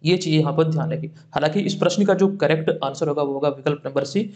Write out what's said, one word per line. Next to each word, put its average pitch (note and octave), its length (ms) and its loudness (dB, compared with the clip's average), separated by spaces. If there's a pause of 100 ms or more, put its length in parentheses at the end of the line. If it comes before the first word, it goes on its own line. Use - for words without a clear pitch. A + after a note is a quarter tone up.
ये F3 120 4
चीज़ F3 180 0
यहाँ D3 180 2
पर D#3+ 100 4
ध्यान D#3 280 -2
रखिए। - 180 -6
हालांकि D3+ 500 -2
इस G3+ 160 -2
प्रश्न G#3 300 2
का G3 80 6
जो F#3+ 140 4
correct D#3+ 440 0 (120)
answer C3+ 240 -2
होगा D3 160 0
वो C#3 100 -2
होगा C#3 160 0
विकल्प C#3 360 -4
number C3+ 180 -2
सी। G#3 320 -4